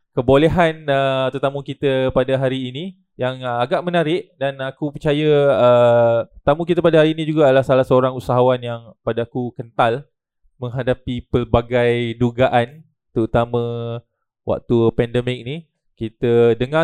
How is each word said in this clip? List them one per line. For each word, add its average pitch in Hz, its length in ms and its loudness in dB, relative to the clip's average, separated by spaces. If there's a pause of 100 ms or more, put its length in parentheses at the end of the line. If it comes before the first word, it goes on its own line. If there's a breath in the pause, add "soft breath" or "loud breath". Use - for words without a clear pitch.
(120)
Kebolehan, 156 800 2
uh, 135 400 0
tetamu 139 320 -4
kita 131 480 -2
pada 131 260 0
hari 131 320 -2
ini 160 300 -12 (180)
yang, 127 240 -6
uh, 120 220 -4
agak 143 200 -2
menarik 170 540 -4
dan 139 240 -4
aku 135 320 -8
percaya, 151 400 -2 (240)
uh, 120 600 4 (240)
tetamu 151 260 0
kita 170 140 0
pada 165 180 4
hari 156 140 4
ini 160 100 -6
juga 151 240 2
adalah 131 140 4
salah 131 240 2
seorang 131 280 2
usahawan 127 440 0
yang 120 240 -12 (200)
pada 117 220 -4
aku 123 300 -8
kental 120 500 -2 (540)
menghadapi 123 720 -6
pelbagai 120 880 0
dugaan, 120 640 0 (320)
terutama 120 480 -2 (800)
waktu - 340 -4 (220)
pandemik 123 480 -4
ni. 139 120 -10 (360)
Kita 117 640 0
dengar 143 260 -2